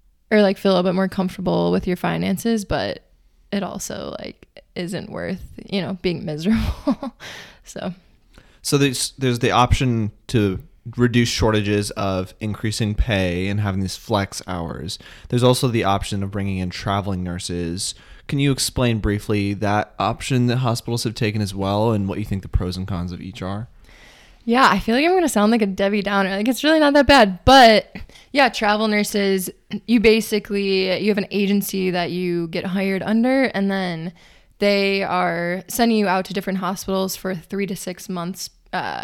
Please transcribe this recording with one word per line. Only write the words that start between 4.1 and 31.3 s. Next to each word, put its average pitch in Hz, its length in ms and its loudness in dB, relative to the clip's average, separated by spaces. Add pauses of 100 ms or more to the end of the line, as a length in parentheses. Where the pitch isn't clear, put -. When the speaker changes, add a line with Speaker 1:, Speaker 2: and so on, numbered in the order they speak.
Speaker 1:
like, - 300 -16 (260)
isn't 175 340 -8
worth, 87 320 -8 (240)
you 196 160 -4
know, 180 220 -6
being 175 220 -2
miserable. 220 920 -2
<laughs> - 460 -20
So. - 300 -10 (680)
Speaker 2:
So - 140 0
there's, 139 420 0
there's 123 200 0
the 117 140 2
option 117 580 4 (180)
to 101 320 2 (360)
reduce 120 320 4
shortages 104 640 0
of 95 480 -4
increasing 107 540 -4
pay 95 540 0
and 101 120 -2
having 98 200 -2
these 92 160 -4
flex - 500 -4
hours. 82 520 -8 (300)
There's 120 160 0
also 127 240 4
the 113 160 0
option 98 380 -2
of 98 80 -6
bringing 98 280 -4
in 90 120 -4
traveling 98 540 -4
nurses. 87 680 -6 (340)
Can 143 100 -2
you 139 140 4
explain 123 460 0
briefly 101 560 0
that 101 440 -2
option 123 500 0
that 120 100 0
hospitals 117 460 -2
have 107 100 -4
taken 107 260 -2
as 95 140 -4
well, 101 380 0
and 101 160 0
what 92 100 -4
you 104 60 -4
think 98 180 -4
the - 60 -12
pros 90 280 -6
and 92 100 -6
cons 90 260 -6
of 90 80 -12
each - 220 -12
are? 101 260 -8 (760)
Speaker 1:
Yeah, 240 260 4
I 196 80 4
feel 220 160 0
like 277 100 2
I'm 349 80 4
gonna 359 160 4
sound 208 220 4
like 233 120 4
a 208 40 2
Debbie 196 360 0
Downer. 196 280 0
Like, 196 160 -2
it's 247 160 0
really 311 160 6
not 285 160 4
that 285 140 6
bad. 220 360 6
But, 240 480 8 (400)
yeah, 269 160 4
travel 214 380 0
nurses, 202 640 0 (380)
you 233 100 6
basically, 202 1040 2
you 202 60 0
have 202 100 2
an 196 140 -2